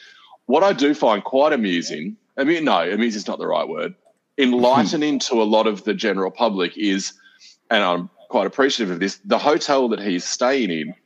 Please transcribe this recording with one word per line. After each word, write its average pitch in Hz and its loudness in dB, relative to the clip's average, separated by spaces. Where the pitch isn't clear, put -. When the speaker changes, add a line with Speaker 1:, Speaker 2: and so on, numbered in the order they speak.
Speaker 1:
What 151 2
I 196 4
do 143 2
find 113 2
quite 147 2
amusing, 87 -4
I 135 -2
mean, 160 0
no, 98 2
amusing 104 -2
is 95 -10
not 104 -8
the 85 -6
right 80 -2
word, 82 -8
enlightening 127 2
Speaker 2:
Hmm. 123 -2
Speaker 1:
to 117 2
a - 2
lot 110 4
of 101 -2
the 107 -2
general 95 -2
public 98 -2
is, 98 -2
and 110 2
I'm 90 -2
quite 101 0
appreciative 120 0
of 87 -6
this, 98 -4
the 110 0
hotel 143 0
that 101 -2
he's 90 -4
staying 127 -2
in 80 -6